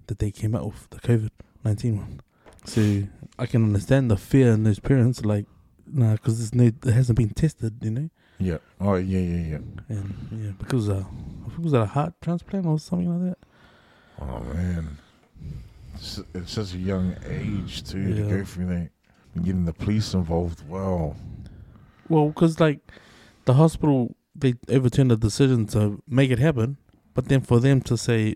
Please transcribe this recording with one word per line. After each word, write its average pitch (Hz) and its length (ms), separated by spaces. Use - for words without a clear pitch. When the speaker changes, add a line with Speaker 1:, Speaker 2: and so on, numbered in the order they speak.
Speaker 1:
that 104 140
they 104 100
came 110 240
out 78 120
with, - 240
the - 100
covid 113 300
nineteen 107 340
one. - 220
So 104 380
I 123 80
can 117 180
understand 113 460
the 104 60
fear 127 360
in 110 120
those 107 140
parents, 127 460
like, 104 220
nah, 113 300
'cause 113 220
there's 113 160
no, 123 100
it 117 200
hasn't 120 240
been 113 120
tested, 113 520
you 110 80
know? 135 180
Speaker 2:
Yeah. 90 200
Oh, 98 140
yeah, 95 240
yeah, 87 320
yeah. 76 80
Speaker 1:
And, 98 260
yeah, 110 260
because, 107 300
uh, 98 160
I - 440
think - 100
it 165 60
was 160 100
a 117 120
heart 147 360
transplant 175 440
or 156 120
something 175 320
like 180 240
that. - 40
Speaker 2:
Oh, 64 180
man. 85 420
It's, - 260
it's 87 180
such 98 220
a 92 40
young 92 380
age, - 580
too, 107 300
to 107 80
Speaker 1:
Yeah. 104 60
Speaker 2:
go 98 60
through 90 220
that. 87 240
And - 100
getting 92 200
the 82 100
police 107 400
involved, 87 540
wow. 180 480
Speaker 1:
Well, 151 240
'cause, 160 280
like, 151 200
the 127 100
hospital, 147 640
they 135 200
overturned 127 420
the 113 60
decision 113 520
to 107 400
make 131 220
it 120 80
happen, 139 380
but 127 140
then 135 120
for 120 200
them 135 220
to 123 140
say 110 400